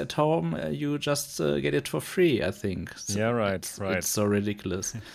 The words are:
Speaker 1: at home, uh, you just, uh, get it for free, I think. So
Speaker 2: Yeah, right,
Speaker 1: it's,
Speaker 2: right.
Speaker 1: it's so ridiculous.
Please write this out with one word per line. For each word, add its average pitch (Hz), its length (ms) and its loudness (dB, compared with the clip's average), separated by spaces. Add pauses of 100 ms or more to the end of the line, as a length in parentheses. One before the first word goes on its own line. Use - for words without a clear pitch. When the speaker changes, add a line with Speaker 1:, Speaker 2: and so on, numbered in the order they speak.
Speaker 1:
at - 120 -4
home, 165 420 2
uh, - 120 -4
you 147 300 -2
just, 143 420 -2
uh, 147 200 2
get 143 140 2
it 143 140 0
for 151 140 -2
free, 170 420 4
I 95 80 0
think. 87 460 -6
So 101 220 -4
Speaker 2:
Yeah, 110 100 2
right, 104 260 2
Speaker 1:
it's, - 240 -8
Speaker 2:
right. 95 180 0
Speaker 1:
it's 85 120 -2
so 104 160 2
ridiculous. 101 680 0 (220)